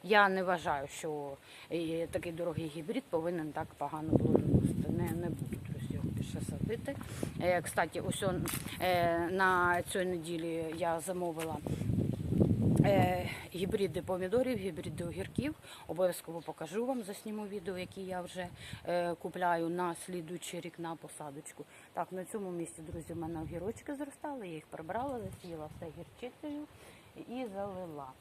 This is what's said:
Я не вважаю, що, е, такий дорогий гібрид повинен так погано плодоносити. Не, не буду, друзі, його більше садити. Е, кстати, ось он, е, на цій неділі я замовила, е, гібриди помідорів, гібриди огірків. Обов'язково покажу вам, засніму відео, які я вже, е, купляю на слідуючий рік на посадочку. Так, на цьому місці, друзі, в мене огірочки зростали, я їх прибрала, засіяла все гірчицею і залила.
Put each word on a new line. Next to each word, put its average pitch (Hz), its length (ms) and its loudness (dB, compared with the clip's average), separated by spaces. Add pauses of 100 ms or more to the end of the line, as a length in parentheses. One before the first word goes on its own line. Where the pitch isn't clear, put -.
Я 202 260 8
не 190 140 4
вважаю, 160 460 2
що, 147 440 -4 (400)
е, 165 340 0
такий 170 260 -4
дорогий 165 340 -2
гібрид 160 380 -4
повинен 160 480 0
так 156 140 -4 (120)
погано 156 400 2
плодоносити. - 720 4
Не, 170 220 2
не 170 180 -2
буду, - 280 -4 (140)
друзі, - 240 -4
його - 140 -2
більше - 320 -4 (100)
садити. - 460 -2 (440)
Е, 175 220 4
кстати, 170 380 0
ось - 220 -2
он, 180 240 2 (340)
е, 170 380 6 (120)
на 180 520 6
цій 185 220 0
неділі 165 720 -2
я 165 240 2
замовила, 165 560 -2 (1300)
е, 180 460 6 (240)
гібриди 185 480 2
помідорів, 190 560 2
гібриди 175 460 -4
огірків. 190 500 -2 (320)
Обов'язково 170 540 0
покажу 160 460 -4
вам, 254 160 0
засніму 208 440 -6
відео, 190 320 -6
які 185 240 -8
я 185 180 -4
вже, 175 260 -6 (380)
е, 175 300 2
купляю 170 540 2
на 175 260 0
слідуючий 175 680 -8
рік 170 180 -10
на 165 180 -6
посадочку. 151 680 -12 (280)
Так, 180 200 -4
на 185 120 -4
цьому 196 260 -6
місці, 165 320 -6
друзі, 160 300 -8
в 165 40 -6
мене 165 240 -4
огірочки 170 540 -6
зростали, 277 540 -8
я 165 60 -8
їх 151 120 -10
прибрала, 226 540 -4
засіяла 170 560 -8
все 170 100 -10 (120)
гірчицею 294 640 -10 (540)
і 247 380 -8
залила. 185 520 -6 (140)